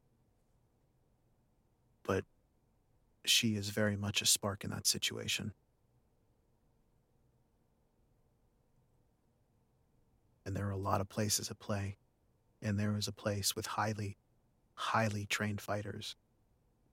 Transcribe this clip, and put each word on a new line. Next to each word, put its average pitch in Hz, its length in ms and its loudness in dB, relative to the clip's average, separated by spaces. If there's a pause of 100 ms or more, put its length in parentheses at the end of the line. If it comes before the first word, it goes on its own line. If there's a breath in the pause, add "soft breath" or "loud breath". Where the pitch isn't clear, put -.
(2000)
but 98 220 0 (1000)
she 110 320 4
is 101 140 -2
very 104 260 2
much 101 260 0
a - 40 2
spark - 380 2
in 104 60 -4
that 101 160 -4
situation. - 640 -2 (4000)
And 101 120 -4
there 98 100 -2
are 101 60 0
a 98 40 -2
lot 95 240 2
of 98 80 -4
places 107 420 0
at 107 80 -12
play, 98 380 -4 (640)
and 104 180 0
there 104 180 2
is 104 120 -2
a 104 40 -4
place 104 420 0
with 107 120 -6
highly, 104 500 -2 (580)
highly 107 520 2
trained 104 340 0
fighters 104 560 -6 (760)